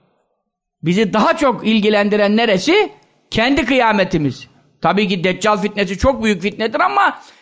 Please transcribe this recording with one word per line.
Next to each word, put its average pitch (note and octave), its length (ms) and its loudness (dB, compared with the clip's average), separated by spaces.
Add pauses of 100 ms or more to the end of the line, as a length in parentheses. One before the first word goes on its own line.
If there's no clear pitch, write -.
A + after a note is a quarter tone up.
(840)
Bizi F3 300 0
daha C#4+ 240 2
çok C4 300 0
ilgilendiren G#3 720 2
neresi? A#3+ 540 2 (400)
Kendi C4 340 0
kıyametimiz. G#3 840 0 (340)
Tabii F#3 260 0
ki F3+ 160 -4
Deccal G#3 340 0
fitnesi G3+ 400 -4
çok B3 260 0
büyük G#3 180 0
fitnedir A3 380 -4
ama, G4 400 0 (220)